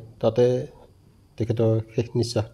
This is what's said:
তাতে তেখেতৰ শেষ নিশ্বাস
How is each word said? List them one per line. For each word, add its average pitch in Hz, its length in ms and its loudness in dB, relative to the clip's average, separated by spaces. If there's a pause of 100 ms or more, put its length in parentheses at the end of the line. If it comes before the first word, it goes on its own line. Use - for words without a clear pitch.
(200)
তাতে 123 460 2 (720)
তেখেতৰ 110 440 0 (160)
শেষ 113 100 -2 (100)
নিশ্বাস 113 380 -2